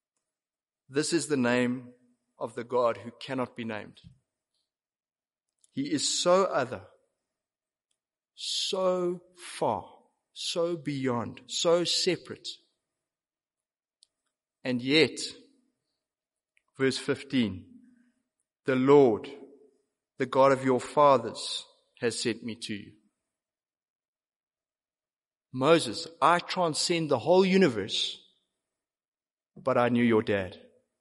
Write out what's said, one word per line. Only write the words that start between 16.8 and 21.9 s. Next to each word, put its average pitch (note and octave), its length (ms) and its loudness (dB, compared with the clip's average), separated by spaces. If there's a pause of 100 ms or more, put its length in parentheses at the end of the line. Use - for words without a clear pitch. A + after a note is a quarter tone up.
fifteen, A#2 840 -4 (840)
"The C3 120 0
Lord, C3 540 6 (880)
the C3 80 -4
God C3+ 260 4
of B2+ 120 0
your B2+ 160 2
fathers, C3 840 2 (360)